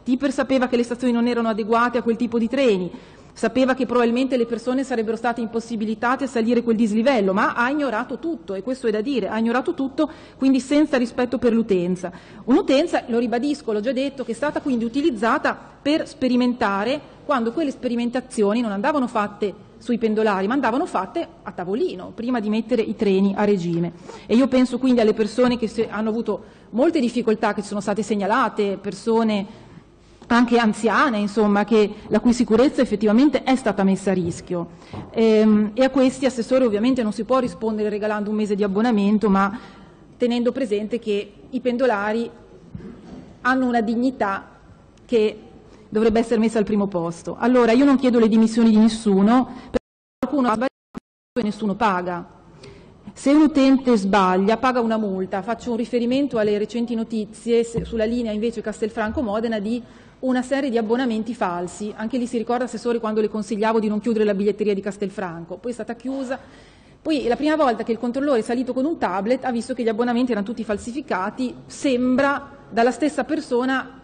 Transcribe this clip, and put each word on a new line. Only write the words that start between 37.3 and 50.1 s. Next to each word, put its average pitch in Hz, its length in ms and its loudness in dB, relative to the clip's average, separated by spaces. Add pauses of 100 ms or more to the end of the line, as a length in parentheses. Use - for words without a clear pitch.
rispondere 220 500 -2
regalando 208 400 -4
un 214 80 -2
mese 208 180 0
di 202 80 0
abbonamento, 208 680 2
ma 196 300 2 (560)
tenendo 240 380 0
presente 214 440 -4
che 208 360 -4 (160)
i 254 100 -6
pendolari 233 720 0 (1120)
hanno 262 260 0
una 240 140 2
dignità 226 680 -2 (560)
che 214 340 2 (560)
dovrebbe 220 260 2
essere 233 200 0
messa 226 180 2
al 208 80 2
primo 208 220 0
posto. 170 500 -6
Allora, 240 340 4
io 262 140 6
non 269 120 6
chiedo 247 200 2
le 226 100 6
dimissioni 226 440 4
di 214 60 6
nessuno, 214 680 4 (240)
perché - 80 -4 (400)